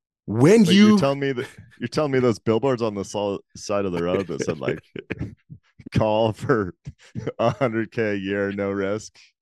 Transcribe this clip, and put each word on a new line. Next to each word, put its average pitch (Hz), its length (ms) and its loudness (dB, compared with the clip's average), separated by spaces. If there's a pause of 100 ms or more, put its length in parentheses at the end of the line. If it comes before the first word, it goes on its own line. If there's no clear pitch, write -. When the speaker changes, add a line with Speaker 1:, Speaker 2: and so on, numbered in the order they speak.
(260)
Speaker 1:
When 151 360 6
Speaker 2:
Wait, 175 100 4
Speaker 1:
you 208 180 8
Speaker 2:
you're 208 80 6
telling 139 220 0
me 139 120 -2
that, 120 140 -6 (320)
you're 120 100 -8
telling 151 240 -2
me 131 80 2
those 120 180 4
billboards 117 420 0
on 110 140 -2
the 98 100 -6
sol-, 101 360 -4 (160)
side 101 280 -4
of 92 80 -2
the 85 100 -2
road 92 260 -2
that 76 140 -6
said, 82 160 -4
like, 67 200 -6 (400)
Speaker 1:
<laughs> - 160 -12 (600)
Speaker 2:
"Call 110 380 2
for 101 420 -2 (640)
a 113 120 2
hundred 113 400 -2
K 110 220 -2
a - 20 -2
year, 98 380 -4
no 101 180 -4
risk," 98 480 -6 (240)